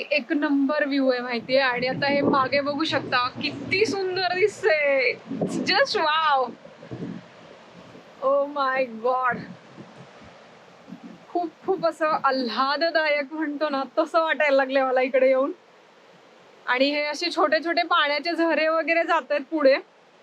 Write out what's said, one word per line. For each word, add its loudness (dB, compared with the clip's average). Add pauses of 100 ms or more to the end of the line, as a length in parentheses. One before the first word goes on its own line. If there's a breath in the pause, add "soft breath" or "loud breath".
(100)
एक -2
नंबर 0
व्ह्यू 2
आहे 0
माहितीये. 0
आणि 0
आता -2
हे 2
मागे 2
बघू -2
शकता -2
किती -2
सुंदर -2
दिसतंय, 2 (280)
just 0
wow. 2 (1700)
Oh 0
my -2 (200)
God. 0 (1900)
खूप, -4 (160)
खूप 0
असं -2 (180)
आल्हाददायक 0
म्हणतो -4
ना, -4 (160)
तसं 2
वाटायला 2
लागलंय 2
मला 2
इकडे 4
येऊन. 2 (1120)
आणि 2
हे -2
असे -4 (100)
छोटे 2
छोटे 0
पाण्याचे 0
झरे 2
वगैरे 0
जातायत 0 (100)
पुढे, 4 (460)